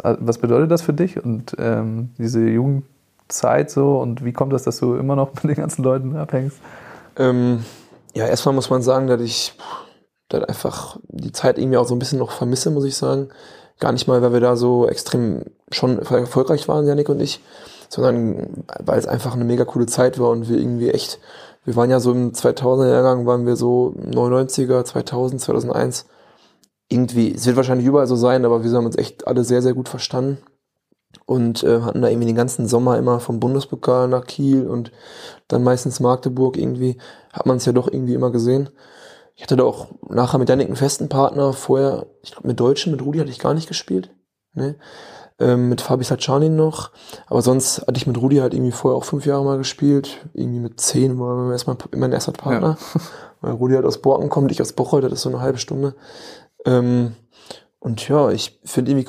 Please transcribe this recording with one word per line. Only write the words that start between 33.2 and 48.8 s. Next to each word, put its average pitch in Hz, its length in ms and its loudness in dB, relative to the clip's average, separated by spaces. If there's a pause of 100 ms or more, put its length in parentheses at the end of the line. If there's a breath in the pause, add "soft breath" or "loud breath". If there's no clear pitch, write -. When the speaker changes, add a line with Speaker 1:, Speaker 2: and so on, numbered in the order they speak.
Speaker 2:
Bundespokal 127 680 0
nach 127 180 0
Kiel 135 420 2
und 117 240 -6 (580 loud breath)
dann 123 140 2
meistens 123 360 0
Magdeburg. 127 580 2
Irgendwie 127 400 -2 (360 loud breath)
hat - 120 -2
man's 127 200 2
ja 131 80 2
doch 123 180 4
irgendwie 127 220 -2
immer 127 180 0
gesehen. 127 380 2 (640 loud breath)
Ich - 80 -20
hatte 131 140 2
da 127 80 6
auch - 220 -2 (220)
nachher 123 280 0
mit 123 120 2
Yannick 131 180 4
einen 131 100 -6
festen 139 320 -2
Partner. 139 440 0
Vorher, 135 540 0 (160)
ich - 80 -20
glaub, - 140 -14
mit 123 140 -2
Deutschen, 143 320 2
mit 131 140 -4
Rudi 147 140 -2
hatte 143 100 -2
ich 120 100 -14
gar - 140 0
nicht 160 140 -4
gespielt. 185 420 -6 (440)
Ne? 139 220 -6 (640 loud breath)
Ähm, 123 300 4
mit 120 120 -2
Fabi 127 220 0
Saccanin 143 520 0
noch. 156 340 -2 (380 loud breath)
Aber 120 160 2
sonst 131 380 2
hatte 123 160 -2
ich 123 100 -4
mit 117 120 0
Rudi 135 180 4
halt 131 180 2
irgendwie 127 160 0
vorher 127 260 0